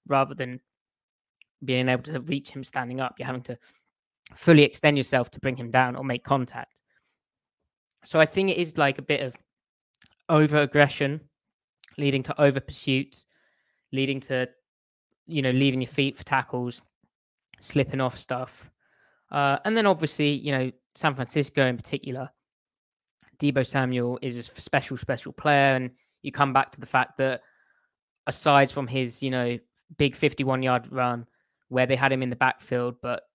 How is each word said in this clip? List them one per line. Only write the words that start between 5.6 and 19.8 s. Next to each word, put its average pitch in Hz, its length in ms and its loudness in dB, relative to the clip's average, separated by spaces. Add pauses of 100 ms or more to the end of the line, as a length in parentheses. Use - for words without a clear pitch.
down 127 260 2
or 135 80 -8
make 123 180 -6
contact. - 600 -4 (1200)
So - 160 2
I 156 60 8
think 190 240 0
it - 80 0
is, 170 180 -4
like, 139 220 2
a - 40 -12
bit 143 200 -2
of 127 120 -8 (920)
over 151 300 4
aggression, 147 640 2 (720)
leading 139 280 0
to - 140 -8
over 139 220 4
pursuit, - 640 -6 (640)
leading 135 300 -2
to, 127 300 -4 (760)
you 160 140 -2
know, 131 100 2
leaving 131 300 2
your 123 80 -6
feet 135 300 -2
for - 60 -16
tackles, 127 580 -4 (800)
slipping 135 420 -2
off 127 160 -4
stuff. - 520 -10 (600)
Uh, 143 340 0
and 220 100 0
then 226 120 2